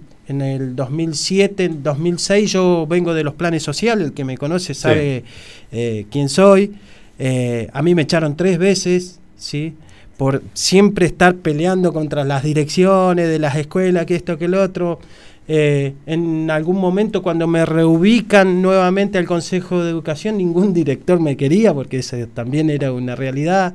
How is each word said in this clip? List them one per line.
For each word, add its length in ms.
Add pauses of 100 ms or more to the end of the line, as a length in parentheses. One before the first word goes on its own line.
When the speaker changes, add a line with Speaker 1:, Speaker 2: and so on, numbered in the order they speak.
(260)
Speaker 1:
en 140
el 340
dos 160
mil 240
siete, 520
en 180
dos 160
mil 180
seis, 320
yo 380
vengo 260
de 80
los 120
planes 280
sociales, 420
el 100
que 100
me 120
conoce 380
Speaker 2:
Sí. 60
Speaker 1:
sabe, 420 (480)
eh, 400
quién 180
soy. 440 (480)
Eh, 520
a 100
mí 120
me 80
echaron 340
tres 220
veces, 600 (160)
¿sí? 380 (420)
Por 260 (120)
siempre 520
estar 300
peleando 560
contra 320
las 180
direcciones 840
de 100
las 160
escuelas, 520
que 100
esto, 220
que 100
lo 120
otro. 380 (480)
Eh, 480 (120)
en 440
algún 300
momento, 420
cuando 240
me 180
reubican 960
nuevamente 580
al 80
Consejo 580
de 60
Educación, 480
ningún 360
director 460
me 160
quería, 360
porque 260
esa 280
también 440
era 220
una 220
realidad. 600